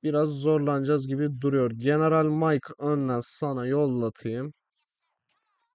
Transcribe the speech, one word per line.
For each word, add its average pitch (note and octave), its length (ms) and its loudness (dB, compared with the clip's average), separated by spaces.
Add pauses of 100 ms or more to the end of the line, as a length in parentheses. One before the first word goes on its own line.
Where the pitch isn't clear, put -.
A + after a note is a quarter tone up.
Biraz D3+ 260 0
zorlanacağız C#3+ 800 0
gibi C3+ 320 -2
duruyor. C3+ 300 2
General D#3 540 2
Mike D#3 540 0
önden C#3 440 0
sana C3 440 -6
yollatayım. B2+ 840 -2 (1200)